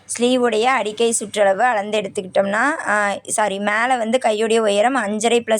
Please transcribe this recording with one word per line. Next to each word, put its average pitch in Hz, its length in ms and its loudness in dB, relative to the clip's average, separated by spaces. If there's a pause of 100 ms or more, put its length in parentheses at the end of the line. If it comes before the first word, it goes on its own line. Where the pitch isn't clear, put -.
(180)
ஸ்லீவுடைய 240 440 2
அடிக்கை 233 500 0
சுற்றளவு 202 500 0
அளந்து 214 380 0
எடுத்துக்கிட்டோம்னா, 202 880 -2
ஆ, 202 220 0 (160)
சாரி, 208 320 -2
மேலே 214 380 0
வந்து 226 280 0
கையுடைய 220 340 0
உயரம் 214 380 2
அஞ்சரை 220 500 0
plus 220 140 0